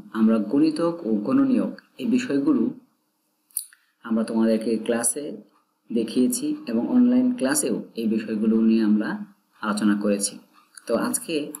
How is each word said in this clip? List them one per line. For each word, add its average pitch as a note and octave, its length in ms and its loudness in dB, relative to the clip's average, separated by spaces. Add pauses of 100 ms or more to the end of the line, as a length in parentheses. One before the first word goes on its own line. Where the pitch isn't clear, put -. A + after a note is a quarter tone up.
(140)
আমরা A2 240 4
গণিতক D#3 560 0 (140)
ও - 80 -4
গণনীয়ক B2+ 580 2 (240)
এই B2 100 -6
বিষয়গুলো C#3 560 2 (1400)
আমরা A2+ 200 -2
তোমাদেরকে A2+ 540 0
ক্লাসে A#2 480 -2 (640)
দেখিয়েছি B2 640 0 (120)
এবং A#2 200 -2
অনলাইন B2+ 400 4 (100)
ক্লাসেও C3 380 -2 (200)
এই A2+ 120 -4
বিষয়গুলো A2 540 0
নিয়ে A2+ 220 4
আমরা G#2 260 2 (520)
আলোচনা G#2+ 400 0
করেছি। G2+ 320 -2 (540)
তো A#2+ 80 -2
আজকে D3 640 -4